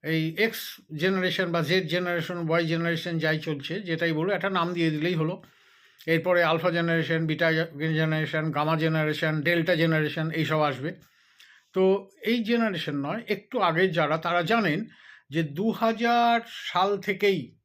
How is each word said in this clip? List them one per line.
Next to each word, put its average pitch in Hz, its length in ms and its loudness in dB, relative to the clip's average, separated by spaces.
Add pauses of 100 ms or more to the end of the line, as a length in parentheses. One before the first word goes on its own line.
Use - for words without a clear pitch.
এই 160 360 -2
এক্স - 420 -2 (160)
জেনারেশন 185 560 0
বা 170 100 0
জেড 170 260 0
জেনারেশন, 175 600 -4
ওয়াই 165 180 2
জেনারেশন 165 520 -2
যাই 156 200 0
চলছে, 156 420 -6
যেটাই 170 320 -2
বলো, 165 200 0
একটা 190 180 -2
নাম 175 220 0
দিয়ে 170 180 0
দিলেই 156 240 -2
হলো। 160 280 -2 (640)
এরপরে 170 380 4
আলফা 165 260 2
জেনারেশন, 165 560 0
বিটা 160 260 2 (260)
জেনারেশন, 156 720 0
গামা 151 260 0
জেনারেশন, 156 680 0
ডেল্টা 170 320 2
জেনারেশন 160 560 0
এইসব 156 300 0
আসবে। 147 340 -2 (800)
তো 190 360 2 (140)
এই 233 220 0
জেনারেশন 202 520 0
নয়, 156 320 -4
একটু 208 300 -4
আগে 180 300 4
যারা, 160 300 2
তারা 175 240 0
জানেন 196 420 2 (460)
যে 156 120 -2
দু 156 280 -2
হাজার 233 760 2
সাল 196 520 0
থেকেই 196 680 0